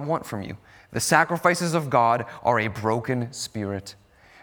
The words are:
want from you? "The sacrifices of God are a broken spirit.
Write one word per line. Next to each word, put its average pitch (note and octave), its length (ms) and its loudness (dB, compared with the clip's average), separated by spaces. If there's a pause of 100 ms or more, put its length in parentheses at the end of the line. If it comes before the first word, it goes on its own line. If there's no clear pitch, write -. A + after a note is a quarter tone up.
want D#3 200 -4
from G#2 160 -8
you? F#2+ 160 -10 (340)
"The A#2 100 -4
sacrifices E3+ 720 2
of D#3 160 0
God A#2+ 360 4 (160)
are A#2 200 2
a G#2+ 80 0
broken A#2 640 -2
spirit. G2+ 640 -6 (480)